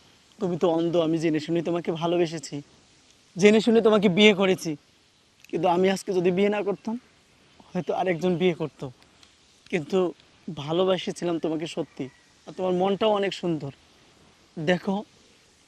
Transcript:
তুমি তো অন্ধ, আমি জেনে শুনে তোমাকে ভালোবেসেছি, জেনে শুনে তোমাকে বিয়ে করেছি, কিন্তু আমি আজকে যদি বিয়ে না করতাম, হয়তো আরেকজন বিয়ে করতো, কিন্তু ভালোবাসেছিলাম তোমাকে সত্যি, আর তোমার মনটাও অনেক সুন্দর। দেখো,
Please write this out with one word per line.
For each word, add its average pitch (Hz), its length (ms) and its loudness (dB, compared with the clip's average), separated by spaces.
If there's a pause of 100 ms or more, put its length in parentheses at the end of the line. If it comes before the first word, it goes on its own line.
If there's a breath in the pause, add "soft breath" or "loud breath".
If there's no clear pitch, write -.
(380)
তুমি 180 240 -4
তো 190 40 2 (100)
অন্ধ, 170 180 0 (120)
আমি 160 160 0
জেনে 156 240 0
শুনে 170 220 -2
তোমাকে 175 220 -4 (100)
ভালোবেসেছি, 170 560 -2 (800)
জেনে 208 300 6
শুনে 226 200 6
তোমাকে 214 300 6
বিয়ে 214 240 8
করেছি, 180 320 0 (800)
কিন্তু 170 240 -2
আমি 185 200 2
আজকে 190 240 -8
যদি 180 180 2
বিয়ে 202 200 2
না 202 120 -2
করতাম, 220 260 -6 (760)
হয়তো 180 300 -4
আরেকজন 180 400 0
বিয়ে 180 200 2
করতো, 147 260 -8 (840)
কিন্তু 185 260 -2 (640)
ভালোবাসেছিলাম 175 840 -2
তোমাকে 160 220 -4 (100)
সত্যি, 143 300 -8 (400)
আর - 120 -16
তোমার 185 220 -2
মনটাও 202 380 0
অনেক 196 140 -2 (100)
সুন্দর। 151 300 -4 (1000)
দেখো, 185 240 0 (720)